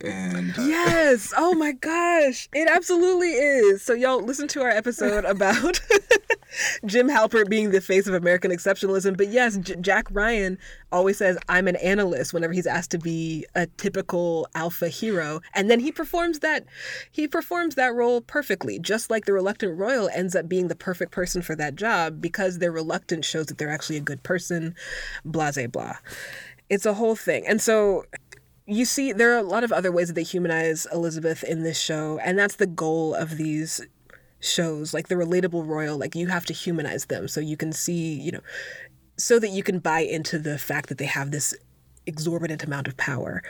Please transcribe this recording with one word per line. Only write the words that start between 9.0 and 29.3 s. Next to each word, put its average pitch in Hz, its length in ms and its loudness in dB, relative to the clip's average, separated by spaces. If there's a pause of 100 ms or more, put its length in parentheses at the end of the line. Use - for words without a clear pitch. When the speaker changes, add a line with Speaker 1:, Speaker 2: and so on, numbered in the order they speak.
Speaker 2:
But 202 140 2
yes, 233 280 4
J-, 185 220 -6
Jack 196 320 2
Ryan 202 460 0 (340)
always 190 260 4
says, 185 200 4 (100)
"I'm 180 220 4
an 180 80 0
analyst," 190 560 0
whenever 170 180 0
he's 180 160 -2
asked 156 240 -2
to 175 80 -2
be 160 460 -4 (100)
a 170 120 0
typical 175 840 -2
alpha 165 360 -2
hero. 160 500 -4 (140)
And 196 180 0
then 240 80 6
he 294 140 -2
performs 339 460 -2
that, 311 260 -2 (440)
he 302 180 -2
performs 339 480 -2
that 254 180 2
role 240 260 2
perfectly, 185 600 -4
just 208 300 -2
like 220 160 0
the 202 80 4
reluctant 190 440 0
royal 208 360 0
ends 180 220 -2
up 165 140 0
being 180 180 2
the 165 80 -2
perfect 180 380 -6
person 180 280 -2
for 160 140 -6
that 147 200 -4
job 170 440 0
because 180 400 -2
their 175 120 2
reluctance 160 580 -4
shows 160 160 -2
that 147 140 -12
they're 151 100 -4
actually 156 280 -4
a 147 40 -4
good 143 220 -8
person, 175 500 -2 (500)
blah, 156 280 -2
blah, 139 160 -4
blah. 60 260 -8 (760)
It's 196 200 0
a 208 80 2
whole 226 200 2
thing. 139 300 -2
And 214 160 2
so 208 440 4 (600)
you 214 200 0
see, 269 260 0
there 233 220 4